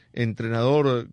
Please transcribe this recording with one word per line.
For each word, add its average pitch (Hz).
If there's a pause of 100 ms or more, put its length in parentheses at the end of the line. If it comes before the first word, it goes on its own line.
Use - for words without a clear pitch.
(120)
entrenador 120